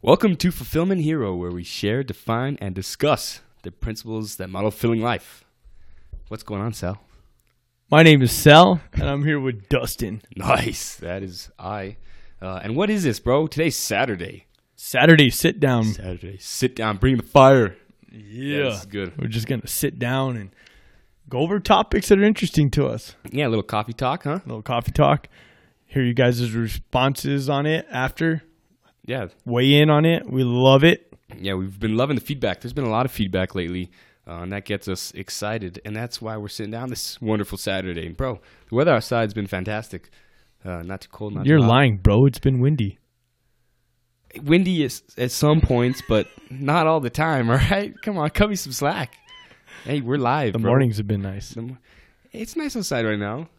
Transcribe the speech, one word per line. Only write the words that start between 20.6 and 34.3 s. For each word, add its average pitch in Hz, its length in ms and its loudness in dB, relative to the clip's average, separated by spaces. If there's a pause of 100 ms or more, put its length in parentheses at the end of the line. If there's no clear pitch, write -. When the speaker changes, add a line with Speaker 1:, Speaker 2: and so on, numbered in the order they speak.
Speaker 2:
go 123 100 -4
over 175 200 -2
topics 202 500 0
that 196 100 8
are 202 40 4
interesting 190 480 2
to 143 140 0
us. - 300 -8 (160)
Speaker 1:
Yeah, 143 160 -4
a - 20 -2
little 110 140 -2
coffee 110 300 -6
talk, 135 300 -6
huh? 151 220 -6
Speaker 2:
A - 20 -14
little 113 140 -12
coffee 120 300 -4
talk. 143 360 2 (600)
Hear 135 160 -2
you 120 100 0
guys' 120 380 2
responses 131 960 -2
on 143 160 -2
it 156 240 -2
after. 156 540 -4 (640)
Speaker 1:
Yeah. 117 220 -6 (180)
Speaker 2:
Weigh 127 360 4
in 151 80 6
on 151 160 4
it. 165 240 0
We 131 140 -2
love 131 400 6
it. - 300 2 (260)
Speaker 1:
Yeah, 95 140 -6
we've 95 260 -6
been 107 160 -2
loving 135 200 0
the 113 60 -4
feedback. 120 400 -6
There's 123 120 -12
been 139 120 -4
a 117 40 -2
lot 113 160 0
of 131 60 -4
feedback 95 440 -4
lately, 90 340 -6 (380)
uh, 85 140 -14